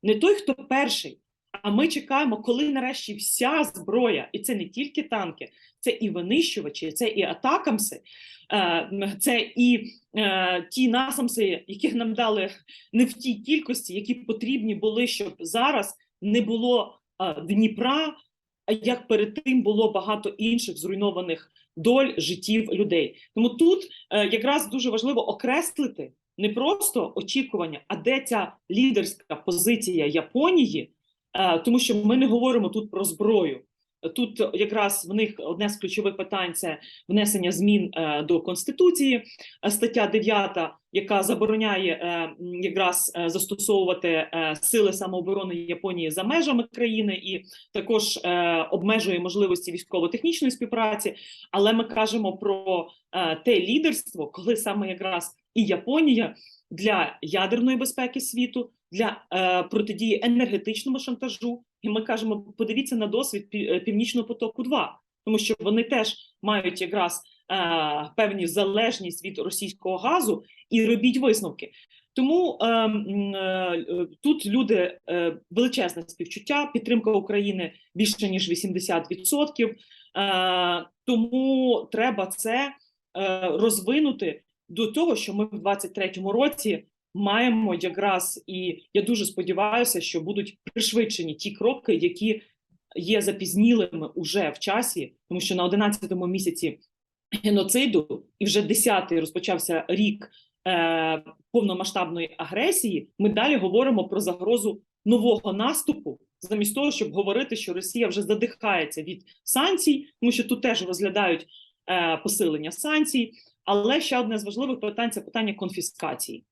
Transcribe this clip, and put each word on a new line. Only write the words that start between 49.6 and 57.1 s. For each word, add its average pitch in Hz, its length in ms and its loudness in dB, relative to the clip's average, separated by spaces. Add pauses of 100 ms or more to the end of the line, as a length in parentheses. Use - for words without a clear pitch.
військово-технічної 240 800 -2
співпраці. 220 640 -2 (360)
Але 202 220 4
ми 226 100 2
кажемо 220 540 0
про, 190 520 -2 (220)
е, 165 240 -2
те 202 240 4
лідерство, 208 680 0
коли 196 280 -2
саме 202 340 -4
якраз 185 460 -6 (200)
і 226 80 4
Японія 233 720 2 (360)
для 185 500 0